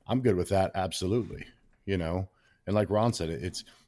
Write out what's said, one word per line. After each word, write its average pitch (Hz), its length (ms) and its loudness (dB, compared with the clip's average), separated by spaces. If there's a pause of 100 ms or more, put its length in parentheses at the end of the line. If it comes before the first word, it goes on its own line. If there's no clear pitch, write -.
I'm 127 140 0
good 117 140 4
with 90 140 0
that. 95 260 2
Absolutely. 95 720 -2 (400)
You 95 120 0
know, 87 320 -2 (380)
and 98 80 0
like 104 140 2
Ron 107 240 2
said, 82 160 -4
it, 80 140 -6
it's, - 200 -6 (240)